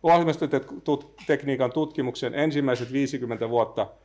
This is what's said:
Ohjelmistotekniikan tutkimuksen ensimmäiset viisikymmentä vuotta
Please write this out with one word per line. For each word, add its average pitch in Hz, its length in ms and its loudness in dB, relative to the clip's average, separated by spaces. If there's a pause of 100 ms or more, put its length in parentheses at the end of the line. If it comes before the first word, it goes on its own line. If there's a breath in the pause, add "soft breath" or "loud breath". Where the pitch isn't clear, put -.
Ohjelmistotekniikan 143 1700 0
tutkimuksen 139 600 -4
ensimmäiset 139 580 0
viisikymmentä 127 580 -4
vuotta 113 360 0 (180 soft breath)